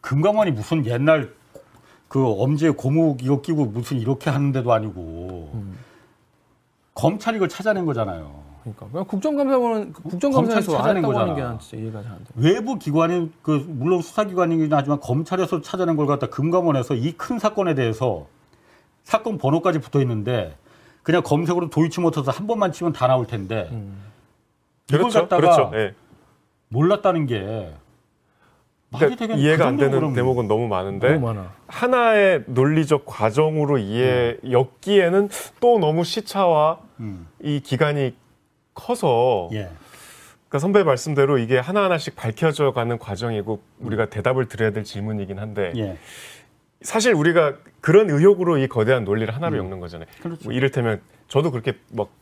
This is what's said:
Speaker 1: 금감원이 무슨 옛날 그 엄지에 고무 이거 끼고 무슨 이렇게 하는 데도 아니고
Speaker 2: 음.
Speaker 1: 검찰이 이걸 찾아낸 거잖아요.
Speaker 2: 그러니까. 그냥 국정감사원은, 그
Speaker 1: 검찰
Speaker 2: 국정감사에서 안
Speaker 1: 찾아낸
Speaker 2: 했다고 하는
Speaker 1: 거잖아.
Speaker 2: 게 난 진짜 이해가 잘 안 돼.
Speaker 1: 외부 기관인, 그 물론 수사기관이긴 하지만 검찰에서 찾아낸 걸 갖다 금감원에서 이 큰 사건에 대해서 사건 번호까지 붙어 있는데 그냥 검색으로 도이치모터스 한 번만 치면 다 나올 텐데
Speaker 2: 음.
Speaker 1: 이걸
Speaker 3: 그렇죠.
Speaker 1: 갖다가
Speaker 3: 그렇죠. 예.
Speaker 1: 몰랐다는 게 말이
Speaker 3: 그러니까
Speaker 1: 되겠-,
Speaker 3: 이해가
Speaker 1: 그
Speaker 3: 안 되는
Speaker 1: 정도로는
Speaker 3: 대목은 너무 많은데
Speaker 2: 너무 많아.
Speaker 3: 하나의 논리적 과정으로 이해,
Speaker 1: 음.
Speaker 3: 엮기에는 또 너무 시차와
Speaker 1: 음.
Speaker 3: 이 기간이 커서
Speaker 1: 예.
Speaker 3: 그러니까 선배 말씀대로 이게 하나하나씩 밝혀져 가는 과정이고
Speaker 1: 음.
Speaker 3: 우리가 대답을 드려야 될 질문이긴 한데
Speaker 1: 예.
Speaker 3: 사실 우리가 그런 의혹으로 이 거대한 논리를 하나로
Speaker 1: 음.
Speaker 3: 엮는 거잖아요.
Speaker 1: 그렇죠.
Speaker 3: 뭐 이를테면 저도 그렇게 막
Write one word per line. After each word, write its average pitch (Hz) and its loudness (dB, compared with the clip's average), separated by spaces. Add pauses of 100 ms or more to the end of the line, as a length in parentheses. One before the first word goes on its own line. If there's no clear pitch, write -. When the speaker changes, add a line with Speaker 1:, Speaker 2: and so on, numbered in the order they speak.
Speaker 1:
금감원이 196 2
무슨 131 -2
옛날 139 2 (760)
그 135 2
엄지에 139 2
고무 147 2
이거 135 2
끼고 151 -2
무슨 117 -4
이렇게 127 -2
하는 143 0
데도 120 0
아니고 87 -6
Speaker 2:
음. 98 -10 (1160)
Speaker 1:
검찰이 214 -2
이걸 190 0
찾아낸 196 -4
거잖아요. 85 -6 (200)
Speaker 2:
그러니까. 104 -16
그냥 165 -6
국정감사원은, 247 -2
그 - -20
Speaker 1:
검찰 202 -2
Speaker 2:
국정감사에서 233 2
안 139 0
Speaker 1:
찾아낸 202 2
Speaker 2:
했다고 131 0
하는 156 0
Speaker 1:
거잖아. - -
Speaker 2:
게 143 -4
난 120 -6
진짜 - -16
이해가 110 -10
잘 117 -14
안 87 -16
돼. - -20 (120)
Speaker 1:
외부 214 2
기관인, 165 0 (100)
그 147 0
물론 165 -2
수사기관이긴 175 0
하지만 143 2
검찰에서 165 -2
찾아낸 175 -2
걸 147 0
갖다 143 0
금감원에서 151 0
이 127 -2
큰 - -6
사건에 202 0
대해서 113 -2 (800)
사건 220 -2
번호까지 160 2
붙어 143 -2
있는데 107 -4 (460)
그냥 165 2
검색으로 170 0
도이치모터스 156 0
한 185 -4
번만 208 0
치면 165 -4
다 127 0
나올 127 2
텐데 101 -6
Speaker 2:
음. 101 -12 (880)
Speaker 1:
이걸 147 4
Speaker 3:
그렇죠. 208 2
Speaker 1:
갖다가 175 2
Speaker 3:
그렇죠. 165 6
예. 107 -2 (760)
Speaker 1:
몰랐다는 175 2
게 104 -6 (1160)
말이 135 2
Speaker 3:
그러니까 233 -6
Speaker 1:
되겠-, 214 -2
Speaker 3:
이해가 156 4
Speaker 1:
그 143 2
Speaker 3:
안 135 0
되는 139 4
Speaker 1:
정도로는 139 0
Speaker 3:
대목은 123 0
너무 110 0
많은데 98 0
Speaker 2:
너무 135 0
많아. 98 -6 (160)
Speaker 3:
하나의 220 2
논리적 143 2
과정으로 143 0
이해, 120 0
Speaker 1:
음. 131 -6
Speaker 3:
엮기에는 185 2 (300)
또 240 4
너무 160 2
시차와 170 0 (220)
Speaker 1:
음. 95 -12 (160)
Speaker 3:
이 147 -2
기간이 139 -2 (600)
커서 123 0
Speaker 1:
예. 104 -8 (800)
Speaker 3:
그러니까 143 -4
선배 196 2
말씀대로 139 2
이게 120 2
하나하나씩 175 -2
밝혀져 139 0
가는 120 -2
과정이고 107 -6 (200)
Speaker 1:
음. 127 -12
Speaker 3:
우리가 110 -2
대답을 123 -2
드려야 113 -2
될 104 -6
질문이긴 101 -8
한데 101 -6
Speaker 1:
예. 98 -6 (840)
Speaker 3:
사실 226 0
우리가 156 4 (260)
그런 190 6
의혹으로 170 4
이 135 2
거대한 120 2
논리를 107 0
하나로 151 -4
Speaker 1:
음. 101 -4
Speaker 3:
엮는 95 -10
거잖아요. 85 -14 (120)
Speaker 1:
그렇죠. 170 -12
Speaker 3:
뭐 113 -8
이를테면 123 0 (280)
저도 151 0
그렇게 120 -4 (180)
막 107 -4 (120)